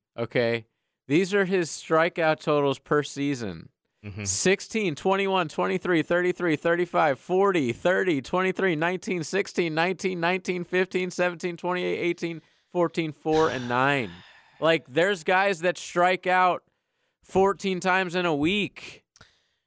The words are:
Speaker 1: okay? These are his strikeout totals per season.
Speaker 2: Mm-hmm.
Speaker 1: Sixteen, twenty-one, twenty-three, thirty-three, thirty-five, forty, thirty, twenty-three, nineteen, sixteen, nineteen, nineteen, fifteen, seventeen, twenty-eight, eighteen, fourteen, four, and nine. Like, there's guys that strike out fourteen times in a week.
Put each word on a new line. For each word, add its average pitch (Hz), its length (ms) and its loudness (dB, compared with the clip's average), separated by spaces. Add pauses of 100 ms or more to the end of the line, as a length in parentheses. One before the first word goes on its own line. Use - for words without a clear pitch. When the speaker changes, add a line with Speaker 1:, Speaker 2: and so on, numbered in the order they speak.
(160)
Speaker 1:
okay? 117 480 -2 (420)
These 175 280 2
are 202 100 2
his 175 240 -2
strikeout 160 680 0
totals 143 400 0
per 147 240 0
season. 123 640 -6 (360)
Speaker 2:
Mm-hmm. 104 200 -10
Speaker 1:
Sixteen, 185 680 0
twenty-one, 190 560 0
twenty-three, 180 540 0
thirty-three, 175 520 0
thirty-five, 170 640 2
forty, 180 560 2
thirty, 180 480 0
twenty-three, 185 540 0
nineteen, 175 480 -2
sixteen, 180 500 -2
nineteen, 180 460 -2
nineteen, 180 440 -2
fifteen, 185 460 -2
seventeen, 175 480 -2
twenty-eight, 180 400 -4
eighteen, 170 460 -4 (280)
fourteen, 165 400 0
four, 156 380 2
and 123 180 -4
nine. 127 440 2 (500)
Like, 160 260 2
there's 165 360 0
guys 190 380 0
that 175 180 0
strike 180 480 0
out 180 360 2 (600)
fourteen 190 560 0
times 185 340 0
in 180 140 0
a 160 80 2
week. 165 680 -2 (640)